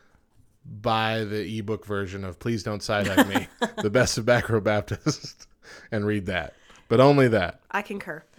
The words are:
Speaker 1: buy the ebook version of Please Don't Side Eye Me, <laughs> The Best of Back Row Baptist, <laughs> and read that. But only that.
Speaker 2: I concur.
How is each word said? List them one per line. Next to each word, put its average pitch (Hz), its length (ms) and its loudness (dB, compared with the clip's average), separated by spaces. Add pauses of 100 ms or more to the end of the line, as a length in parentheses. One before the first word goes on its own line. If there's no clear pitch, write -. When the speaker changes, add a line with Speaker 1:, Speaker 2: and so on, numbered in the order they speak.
(640)
Speaker 1:
buy 110 600 -2
the 104 340 -6
ebook 107 280 -6
version 98 380 -4
of 90 140 -10
Please 117 240 -4
Don't 104 200 -6
Side 104 260 0
Eye 95 160 2
Me, 98 220 -4 (160)
<laughs> 214 200 -4
The 202 80 0
Best 127 280 2
of 110 80 -4
Back 120 220 2
Row 113 120 0
Baptist, - 840 -4 (220)
<laughs> - 240 -18
and 107 140 -2
read 104 200 -2
that. 87 280 -4 (340)
But 117 120 4
only 139 280 8
that. 95 320 0 (100)
Speaker 2:
I 202 120 -2
concur. 190 420 -10 (140)